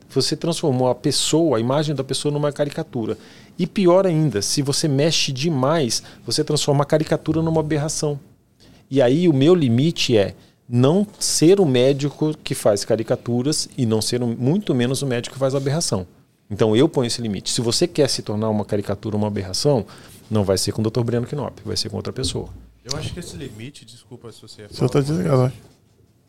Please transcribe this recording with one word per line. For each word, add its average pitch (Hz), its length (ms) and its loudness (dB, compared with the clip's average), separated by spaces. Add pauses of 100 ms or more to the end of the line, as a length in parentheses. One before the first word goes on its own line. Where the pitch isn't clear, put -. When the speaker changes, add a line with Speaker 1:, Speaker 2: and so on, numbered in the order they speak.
Speaker 1:
você 135 260 -2
transformou 143 540 -2
a 123 60 2
pessoa, 151 600 0
a - 20 0
imagem 143 360 -2
da 131 80 -4
pessoa 139 280 -4
numa 147 200 -2
caricatura. 139 680 -6 (400)
E 180 80 0
pior 185 400 4
ainda, 156 380 2
se - 180 -2
você 139 260 -2
mexe 147 440 0
demais, 135 720 0 (220)
você 135 180 -2
transforma 147 400 0
a - 20 2
caricatura 156 560 0
numa 160 200 0
aberração. 151 580 -2 (720)
E 135 100 4
aí 143 260 4
o 160 60 6
meu 139 220 6
limite 135 600 2
é: 95 200 2 (340)
não 143 380 4 (120)
ser 185 400 4
o 185 60 4
médico 139 760 2
que - 100 -6
faz 107 320 0
caricaturas 120 840 0 (100)
e 131 80 0
não 110 160 2
ser 123 200 -2
o, 120 60 -2
muito 139 480 0
menos 123 260 0
o 139 60 -4
médico 120 260 -4
que 127 60 -14
faz 131 160 0
aberração. 135 500 -2 (460)
Então 107 240 2
eu 139 120 6
ponho 135 200 0
esse 117 140 -6
limite. 104 280 -6
Se - 120 -2
você 117 260 0
quer 139 220 0
se - 120 -4
tornar 107 280 -2
uma 104 160 0
caricatura, 104 500 -4
uma 104 120 0
aberração, 104 560 0 (460)
não 107 140 2
vai 92 160 2
ser - 140 -2
com - 80 -4
o - 20 0
doutor 113 200 0
Breno 120 220 -2
Knop, 117 400 -8
vai 98 120 -6
ser - 120 -6
com 104 80 -8
outra 98 160 -8
pessoa. 127 360 -6 (340)
Speaker 2:
Eu 131 140 -8
acho - 160 -8
que 175 60 -12
esse 170 160 -16
limite, 123 500 -16
desculpa 117 460 -20
se - 100 -20
você 110 220 -20
ia 104 40 -20
Speaker 3:
Você - 140 -8
tá 131 80 2
Speaker 2:
falar. 139 140 2
Speaker 3:
desligado, 151 400 0
acho. 127 120 -2 (720)